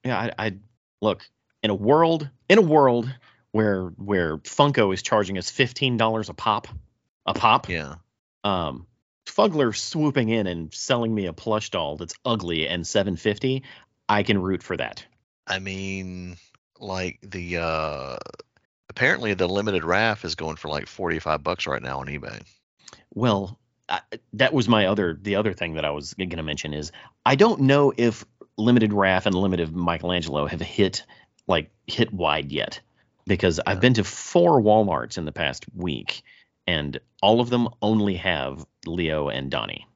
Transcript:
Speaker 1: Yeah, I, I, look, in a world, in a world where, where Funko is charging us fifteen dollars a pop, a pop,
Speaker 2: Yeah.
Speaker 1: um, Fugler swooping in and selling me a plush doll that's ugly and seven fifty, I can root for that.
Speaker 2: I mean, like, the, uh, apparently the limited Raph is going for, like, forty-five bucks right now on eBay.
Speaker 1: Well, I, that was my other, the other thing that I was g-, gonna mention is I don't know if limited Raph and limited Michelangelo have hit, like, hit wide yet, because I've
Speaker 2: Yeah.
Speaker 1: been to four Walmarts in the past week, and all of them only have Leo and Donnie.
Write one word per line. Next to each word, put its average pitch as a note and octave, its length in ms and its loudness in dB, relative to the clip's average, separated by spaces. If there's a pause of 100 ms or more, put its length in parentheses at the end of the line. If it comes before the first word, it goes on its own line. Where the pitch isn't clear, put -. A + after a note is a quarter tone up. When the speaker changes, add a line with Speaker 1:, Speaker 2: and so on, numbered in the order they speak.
Speaker 1:
Yeah, A#2+ 160 0
I, A2 280 -4
I, G2 60 -4 (480)
look, G2+ 260 0 (360)
in G#2+ 60 2
a G2+ 60 2
world, D3+ 540 4 (200)
in G3+ 80 10
a A3+ 40 8
world C3+ 480 6 (420)
where, G2+ 360 2
where F2 500 0
Funko B2 560 2
is F#2 80 -4
charging G2 360 0
us F2+ 120 -8
fifteen B2 480 -4
dollars A2 320 0
a E2+ 40 -14
pop, - 340 -4 (580)
a F#2+ 80 -2
pop, A#2 360 2
Speaker 2:
Yeah. D#2 260 -8 (480)
Speaker 1:
um, E2 420 -4 (400)
Fugler D3+ 500 0
swooping C#3 540 -2
in A2+ 180 0
and E2+ 260 -8
selling A#2 400 -2
me G2+ 120 -2
a E2 80 -6
plush G#2+ 360 -4
doll D2+ 280 -6
that's - 180 -12 (100)
ugly F2 420 -2
and E2+ 200 -4
seven G2 300 0
fifty, C3 460 -2 (440)
I G#2 160 2
can G2+ 180 2
root F#2 220 -2
for F2 140 -6
that. - 280 -8 (420)
Speaker 2:
I F#2+ 120 -4
mean, F#2+ 800 -8 (420)
like, F#2 420 -6
the, F2 360 -8
uh, D#2 600 -4 (720)
apparently A#2+ 440 0
the F#2 140 0
limited G2 360 0
Raph G2+ 420 0
is D#2+ 100 -6
going D#2 200 -8
for, D2+ 140 -12
like, D2 180 -6
forty-five D#2+ 560 -4
bucks F2+ 240 -4
right C2+ 140 -4
now C2+ 180 -8
on C2+ 80 -10
eBay. C#2 340 -12 (720)
Speaker 1:
Well, G2+ 460 0 (300)
I, F#2 100 -2 (340)
that B2+ 200 2
was A#2+ 160 2
my G#2+ 180 6
other, F#2 340 0
the G2 140 -2
other G#2 180 0
thing E2 220 -6
that D2+ 100 -4
I D2 60 -2
was D2 260 -10
g-, F#2 80 -4
gonna E2 180 -8
mention D2+ 300 -6
is D2+ 180 -8 (340)
I C3 100 6
don't G3+ 260 4
know C#3 340 6
if A#2 280 2 (340)
limited A2 340 6
Raph F#2+ 340 4
and G2 100 2
limited F2+ 400 0
Michelangelo E2+ 680 -2
have D#2 160 -6
hit, - 420 0 (440)
like, E2 240 0 (160)
hit - 260 -2
wide D2+ 380 -2
yet, - 280 -6 (460)
because E2 400 2
I've F#2+ 120 0
Speaker 2:
Yeah. F#2 40 0
Speaker 1:
been B2 140 6
to G#2+ 80 2
four E3+ 580 4
Walmarts G2+ 560 2
in D#2+ 80 -6
the D2+ 60 -6
past D2 340 -2 (100)
week, E2 460 -6 (460)
and D2+ 320 -4 (220)
all A2 200 6
of A#2+ 80 0
them A#2+ 200 2 (120)
only G#2 360 2
have D2+ 480 -4 (200)
Leo D#2 440 -2
and C2+ 200 -6
Donnie. G1+ 460 -8